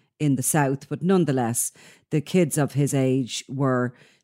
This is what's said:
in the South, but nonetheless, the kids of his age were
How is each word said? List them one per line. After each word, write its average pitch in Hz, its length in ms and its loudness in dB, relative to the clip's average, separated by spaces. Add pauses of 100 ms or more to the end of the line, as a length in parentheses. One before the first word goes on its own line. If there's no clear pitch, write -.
(200)
in 139 160 2
the 127 60 -2
South, 139 480 0
but 147 120 -8
nonetheless, 135 680 0 (380)
the 156 100 0
kids 160 380 0
of 123 160 0
his 139 180 0
age 131 560 0
were 127 460 -2 (300)